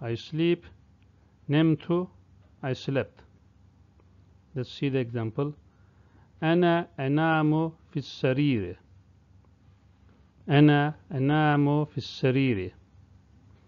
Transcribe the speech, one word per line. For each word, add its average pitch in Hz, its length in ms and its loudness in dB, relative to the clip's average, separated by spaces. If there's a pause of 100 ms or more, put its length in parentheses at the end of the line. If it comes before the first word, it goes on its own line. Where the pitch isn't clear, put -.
I 117 140 -6
sleep. 170 500 -4 (840)
نمت, 160 580 0 (560)
I 135 100 -4
slept. - 480 -6 (1300)
Let's 123 140 -6
see 143 200 -4
the 135 100 0
example. 120 540 -4 (880)
أنا 170 440 2 (120)
أنام 156 720 0 (260)
السرير. 131 840 -2 (1700)
أنا 147 460 6 (160)
أنام 147 760 2
في - 120 -12
السرير. 127 760 -2 (960)